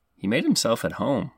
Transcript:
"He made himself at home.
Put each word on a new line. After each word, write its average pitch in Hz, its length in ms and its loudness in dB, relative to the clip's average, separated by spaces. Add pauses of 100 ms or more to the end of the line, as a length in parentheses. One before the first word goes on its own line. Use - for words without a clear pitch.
(140)
"He - 140 -6
made 127 160 0
himself 117 400 2
at - 80 -2
home. 113 460 -2